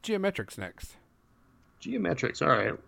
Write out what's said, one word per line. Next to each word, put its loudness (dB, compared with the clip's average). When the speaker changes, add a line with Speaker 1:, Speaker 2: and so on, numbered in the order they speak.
Speaker 1:
Geometrics -2
next. -10
Speaker 2:
Geometrics, -2
all 6
right. 2